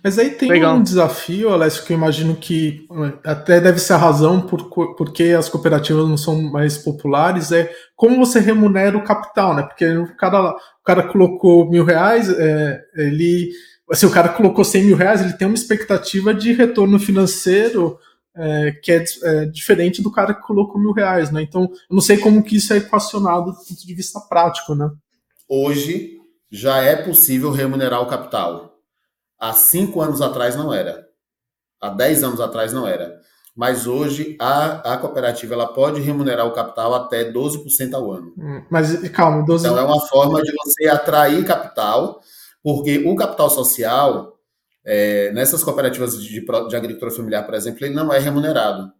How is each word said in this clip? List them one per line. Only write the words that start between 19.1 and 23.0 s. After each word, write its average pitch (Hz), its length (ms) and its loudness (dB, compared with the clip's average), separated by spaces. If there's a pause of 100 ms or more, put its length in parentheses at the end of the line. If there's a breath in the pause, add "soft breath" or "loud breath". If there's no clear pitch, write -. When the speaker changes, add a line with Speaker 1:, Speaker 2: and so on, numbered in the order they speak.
Speaker 1:
é 156 220 0
diferente 170 540 0
do 208 120 -2
cara 208 200 0
que - 100 -6
colocou 202 380 -2
mil 208 120 0
reais, 185 400 0
né? 156 100 -4
Então, 180 200 -2
eu 185 320 -6
não 190 60 4
sei 202 180 4
como 214 240 4
que 214 140 -2
isso 208 160 0
é 208 40 4
equacionado 196 680 0